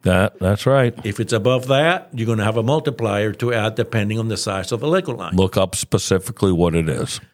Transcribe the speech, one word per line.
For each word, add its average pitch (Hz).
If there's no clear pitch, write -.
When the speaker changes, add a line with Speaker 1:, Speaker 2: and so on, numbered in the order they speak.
Speaker 1:
That, 92
that's 95
right. 131
Speaker 2:
If 107
it's 110
above 127
that, 156
you're 113
gonna 110
have 110
a 113
multiplier 113
to 120
add 110
depending 110
on 113
the 104
size 95
of 113
the 143
liquid 175
line. 87
Speaker 1:
Look 95
up 95
specifically -
what 85
it 80
is. -